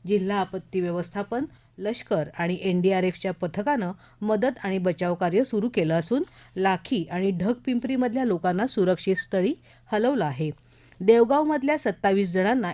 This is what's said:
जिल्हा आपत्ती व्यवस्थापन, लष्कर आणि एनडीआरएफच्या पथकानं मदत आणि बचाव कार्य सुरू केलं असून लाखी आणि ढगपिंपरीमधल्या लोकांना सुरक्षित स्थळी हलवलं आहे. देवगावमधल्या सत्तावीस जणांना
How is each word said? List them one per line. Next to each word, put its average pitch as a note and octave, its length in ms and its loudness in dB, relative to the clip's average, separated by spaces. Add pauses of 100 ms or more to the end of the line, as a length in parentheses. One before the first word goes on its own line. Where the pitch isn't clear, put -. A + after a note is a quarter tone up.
जिल्हा G3 300 0
आपत्ती F#3 440 -4
व्यवस्थापन, G3 640 -4 (340)
लष्कर G3+ 440 -2 (160)
आणि F3 220 -2
एनडीआरएफच्या F#3 680 0
पथकानं G3 600 -2 (300)
मदत A3 420 0
आणि F#3+ 140 -2
बचाव F3+ 380 0
कार्य F3+ 280 2
सुरू A3+ 260 -2
केलं D#3+ 240 0
असून A#3 300 0 (320)
लाखी F#3+ 480 0
आणि F#3 280 -2
ढगपिंपरीमधल्या B3 920 -2
लोकांना F#3 420 0
सुरक्षित F#3 480 0
स्थळी G3 380 -2 (380)
हलवलं A3 340 0
आहे. D3 260 -4 (480)
देवगावमधल्या C4+ 800 4
सत्तावीस G3 540 0
जणांना F#3+ 420 2